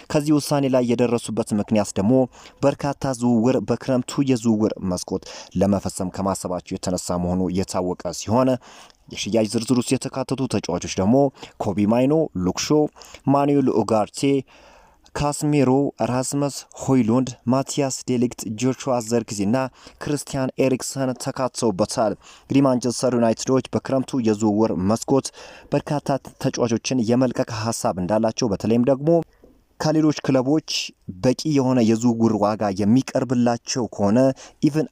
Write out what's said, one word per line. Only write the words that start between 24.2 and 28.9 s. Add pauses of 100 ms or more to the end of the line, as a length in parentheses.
የዝውውር (120)
መስኮት (400)
በርካታ (320)
ተጫዋቾችን
የመልቀቅ
ሀሳብ
እንዳላቸው፣
በተለይም
ደግሞ (680)